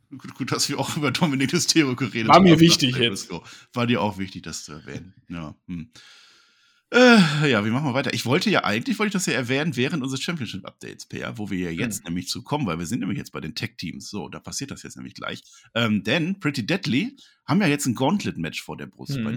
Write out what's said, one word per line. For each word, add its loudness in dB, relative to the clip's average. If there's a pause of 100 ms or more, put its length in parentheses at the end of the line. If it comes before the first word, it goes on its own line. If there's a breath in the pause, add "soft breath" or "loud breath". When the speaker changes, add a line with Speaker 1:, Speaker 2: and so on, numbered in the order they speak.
(160)
Speaker 1:
Gut, -18
gut, -8
dass -2
wir -2
auch -4
<laughs> -
über 0
Dominic 0
Mysterio 2
geredet -2
Speaker 2:
War 10
mir 10
Speaker 1:
haben. 8
Speaker 2:
wichtig 6
Speaker 1:
Nach -2
Speaker 2:
jetzt. 0
Speaker 1:
Briscoe. -8 (300 loud breath)
War 0
dir 2
auch -2
wichtig, -10
das -10
zu -16
erwähnen. -14 (140)
Ja, -10 (120)
hm. -10 (1040 soft breath)
Äh, 8
ja, 4
wie 0
machen 0
wir 0
weiter? 0
Ich -4
wollte 2
ja, 2
eigentlich -2
wollte 0
ich -2
das -2
ja 0
erwähnen -2
während 0
unseres -6
Championship-Updates, -10
Peer, -8
wo -8
wir -4
ja -2
jetzt -4
Speaker 2:
Hm. -16
Speaker 1:
nämlich -4
zu -8
kommen, -4
weil -2
wir -6
sind -4
nämlich -4
jetzt -10
bei -10
den -10
Tag-Teams. -10
So, -10
da -16
passiert -10
das -14
jetzt -18
nämlich -16
gleich. -10 (320 soft breath)
Ähm, 2
denn -2
Pretty -4
Deadly -2 (300 soft breath)
haben 2
ja 2
jetzt 0
ein 0
Gauntlet-Match -2
vor -12
der -12
Brust -12
Speaker 2:
Hm. -4
Speaker 1:
bei -4